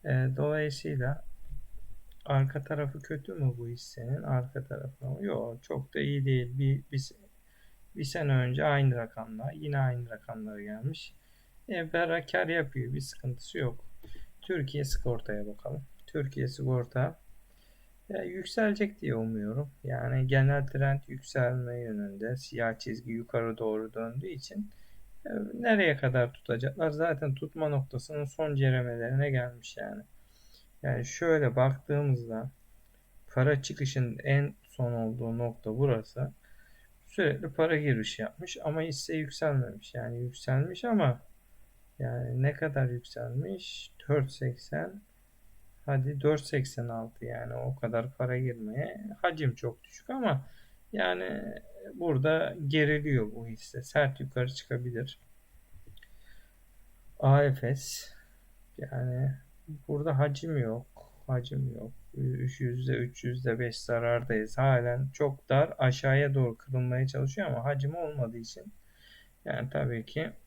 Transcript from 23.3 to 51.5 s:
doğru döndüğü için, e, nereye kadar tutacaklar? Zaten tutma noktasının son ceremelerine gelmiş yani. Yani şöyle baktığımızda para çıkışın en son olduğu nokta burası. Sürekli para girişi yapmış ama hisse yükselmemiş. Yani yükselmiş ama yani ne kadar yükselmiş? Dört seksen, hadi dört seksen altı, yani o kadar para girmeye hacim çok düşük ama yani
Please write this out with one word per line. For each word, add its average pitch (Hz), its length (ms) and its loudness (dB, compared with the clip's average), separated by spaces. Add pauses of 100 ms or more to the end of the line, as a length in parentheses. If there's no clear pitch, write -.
doğru 110 360 -2
döndüğü 117 340 -6
için, 190 440 -8 (540)
e, - 40 -8 (240)
nereye 208 440 4
kadar 127 360 2
tutacaklar? 139 580 -2
Zaten 147 440 0
tutma 156 340 -4
noktasının 143 560 -2
son 151 300 -2
ceremelerine 127 720 2
gelmiş 123 480 -2
yani. 104 260 -8 (800)
Yani 120 220 -2
şöyle 147 500 4
baktığımızda 131 960 2 (840)
para 139 280 4
çıkışın 135 600 -2
en 143 380 2
son 120 320 -2
olduğu 113 440 -2
nokta 113 400 -2
burası. 123 560 0 (720)
Sürekli 147 480 2
para 160 240 4
girişi 117 440 2
yapmış - 420 -6
ama 160 180 0
hisse 160 340 -4
yükselmemiş. 139 800 -2
Yani 120 300 -4
yükselmiş 135 640 0
ama 175 360 4 (800)
yani 123 420 -2
ne 143 120 4
kadar 139 360 0
yükselmiş? 123 1040 -6 (160)
Dört 139 220 4
seksen, 156 680 -6 (840)
hadi 139 360 0
dört 147 200 4
seksen 131 460 -2
altı, 113 380 -8
yani 120 280 -6
o 123 220 -2
kadar 117 420 -2
para 127 200 0
girmeye 123 720 -4 (140)
hacim 156 340 2
çok - 280 -6
düşük - 260 -20
ama 226 380 0 (460)
yani - 600 -2 (400)